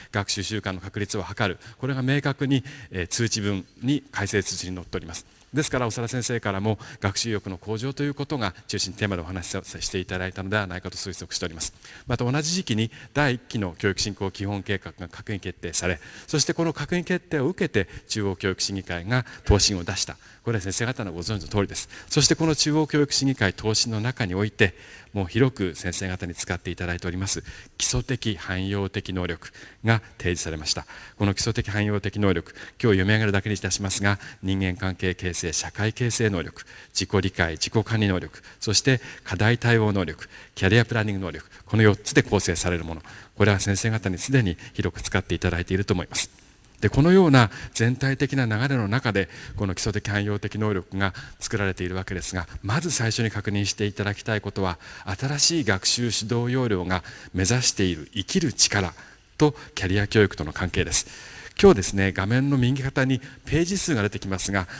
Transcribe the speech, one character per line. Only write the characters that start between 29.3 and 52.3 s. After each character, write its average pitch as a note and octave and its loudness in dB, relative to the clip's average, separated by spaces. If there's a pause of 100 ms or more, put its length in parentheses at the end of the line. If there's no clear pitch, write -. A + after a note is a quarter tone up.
が A2+ 4 (160)
提 - 0
示 F2 0
さ E2 -6
れ D#2+ -6
ま D2+ -10
し - -2
た。 D#2+ -8 (300)
こ G2+ 0
の G2+ 4
基 - -4
礎 - 0
的 A#2 -2
汎 G#2 2
用 G#2 0
的 G#2 -4
能 G2+ 6
力、 - -4
今 - 0
日 F#2+ 6
読 F#2 4
み G#2+ 6
上 G#2+ 6
げ A2 0
る G2 2
だ G2 2
け A2 -4
に G#2 0
い F#2 -2
た F#2+ -4
し - -2
ま G2 -2
す - -2
が、 G2+ 4 (240)
人 F#2+ 0
間 F#2 0
関 F#2+ -4
係 F#2 0
形 F2 -4
成、 E2 -4
社 - -6
会 G#2+ -2
形 B2 -2
成 A2+ 2
能 F#2 0
力、 - -12 (280)
自 F#2+ -2
己 G2 4
理 F#2+ 0
解、 E2 0
自 - -4
己 A2 2
管 A2 -2
理 G#2 4
能 F2+ 2
力、 - -8 (180)
そ G#2+ -2
し - 4
て C3 2 (220)
課 - -4
題 A2 4
対 A#2 4
応 G#2+ 4
能 G2 0
力、 - -8 (280)
キ G2 2
ャ - 6
リ A2 8
ア A#2 6
プ - -4
ラ A2 2
ン G#2 -2
ニ G#2 0
ン F#2+ -4
グ - -
能 F2+ -6
力、 D#2 -12 (180)
こ - -2
の A2+ 8
四 G#2 10
つ - -6
で C3+ 8
構 G#2 2
成 F2 0
さ F2 -2
れ F2 0
る D#2+ -6
も E2 -8
の、 D2+ -12 (320)
こ G2+ 4
れ G#2 8
は G2 4
先 G2+ 0
生 A2+ 0
方 G#2+ -2
に F2 -4
す - -6
で C3 6
に F2 0 (160)
広 F#2+ -2
く - -8
使 - -2
っ F#2 2
て - -4
い E2 0
た F#2 0
だ E2+ 0
い F2 -2
て - -6
い F#2 4
る G2+ -2
と G2+ 2
思 F2 -2
い - -12
ま - -10
す。 - 0 (520)
で、 G#2 4
こ C3+ 4
の E3+ 6
よ F#3+ 10
う D3+ 6
な B2 8 (220)
全 A#2+ 2
体 C3 0
的 C#3 0
な C3 2
流 A2+ 0
れ C#3 0
の G#2+ 0
中 A#2+ 0
で、 F#2+ 0 (260)
こ G2+ -2
の F#2 -2
基 - -6
礎 G#2+ -2
的 G#2 -4
汎 G#2 0
用 G2+ -2
的 G#2 -6
能 G#2 0
力 F#2+ -4
が G2 0 (260)
作 - -2
ら G2+ 0
れ F#2+ 2
て F2+ -8
い F2+ -2
る F2+ -6
わ F#2+ -4
け F#2+ -6
で F2+ -6
す - -6